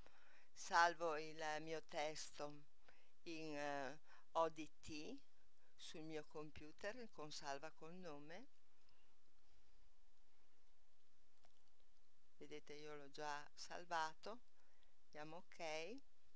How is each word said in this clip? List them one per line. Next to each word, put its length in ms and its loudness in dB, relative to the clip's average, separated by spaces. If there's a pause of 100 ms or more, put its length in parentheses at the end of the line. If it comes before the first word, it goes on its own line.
(540)
salvo 640 10
il 260 -2 (180)
mio 260 0
testo 800 0 (580)
in, 320 -2
eh, 440 2 (340)
O 160 8
D 200 -2 (120)
T 360 -2 (580)
sul 280 -4
mio 220 0
computer 840 -2
con 220 -2
salva 400 0
col 240 -4
nome. 520 -4 (4000)
Vedete, 360 -2
io 200 0
l'ho 160 -2
già 340 2 (120)
salvato, 840 2 (680)
diamo 280 -2
ok, 220 -4
e 420 0 (340)